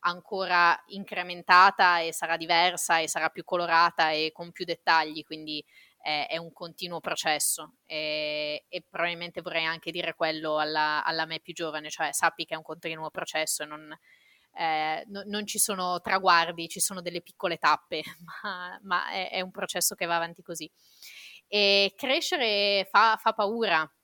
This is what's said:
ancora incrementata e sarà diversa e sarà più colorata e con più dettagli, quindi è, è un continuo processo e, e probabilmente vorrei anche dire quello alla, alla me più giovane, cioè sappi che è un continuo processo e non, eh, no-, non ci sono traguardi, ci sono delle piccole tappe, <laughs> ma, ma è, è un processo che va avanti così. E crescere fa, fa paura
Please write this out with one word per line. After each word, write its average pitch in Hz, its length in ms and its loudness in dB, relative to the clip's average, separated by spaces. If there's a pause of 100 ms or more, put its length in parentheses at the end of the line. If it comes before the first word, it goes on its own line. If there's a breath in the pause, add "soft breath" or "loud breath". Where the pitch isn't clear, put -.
ancora 175 840 2
incrementata 180 1120 6
e 165 140 -4
sarà 165 240 -2
diversa 170 640 4
e 160 80 -2
sarà 156 220 0
più - 140 -12
colorata 170 680 2
e 156 220 0
con 175 180 -14
più 180 140 -10
dettagli, 160 580 0
quindi 151 400 -10 (380 soft breath)
è, 151 280 -4
è 160 80 -4
un 170 140 -10
continuo 175 480 -12
processo 156 760 -2 (100)
e, 151 800 -6
e 175 220 -12
probabilmente 170 520 -6
vorrei 165 240 -4
anche 165 260 -6
dire 165 240 -6
quello 156 420 -2
alla, 151 460 0
alla 160 220 -2
me 160 140 -10
più - 140 -16
giovane, 156 360 -8
cioè 151 240 -4
sappi 165 320 0
che 165 100 -8
è - 20 -4
un 156 60 -8
continuo 160 480 -8
processo 156 520 -4
e - 40 -8
non, 151 280 -14 (580 soft breath)
eh, 156 540 -2
no-, 202 180 -12
non 208 200 -6
ci 208 140 -8
sono 180 420 -2
traguardi, 170 680 2
ci 180 120 -10
sono 185 220 -4
delle 170 200 -6
piccole - 360 -6
tappe, 156 440 0
<laughs> - 420 -16
ma, 185 400 -10
ma 185 280 -2
è, 190 180 -6
è 185 120 -4
un 185 100 -6
processo 190 440 -4
che 180 100 -4
va 170 100 0
avanti 170 260 -4
così. 160 280 -12 (800 loud breath)
E 196 500 4
crescere 214 920 0
fa, 220 280 6
fa 220 160 0
paura 202 560 0 (140)